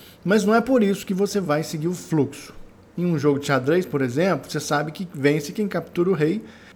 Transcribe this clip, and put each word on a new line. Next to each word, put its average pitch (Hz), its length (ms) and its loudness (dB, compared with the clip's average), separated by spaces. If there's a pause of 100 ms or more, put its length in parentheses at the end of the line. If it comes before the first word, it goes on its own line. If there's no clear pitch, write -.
(240)
mas 196 200 2
não 214 120 4
é 233 60 4
por 247 200 4
isso 196 240 2
que 202 80 -2
você 202 260 0
vai 151 220 0
seguir 156 280 -4
o 180 40 -2
fluxo. - 600 -2 (420)
Em 175 80 0
um 170 140 2
jogo 143 200 4
de 143 60 -8
xadrez, 147 400 2
por 143 160 -2
exemplo, 143 480 0
você 156 100 -4
sabe 151 320 -2
que 180 220 -10
vence 147 380 0
quem 208 160 -2
captura 175 420 -2
o 196 40 4
rei 160 280 0 (340)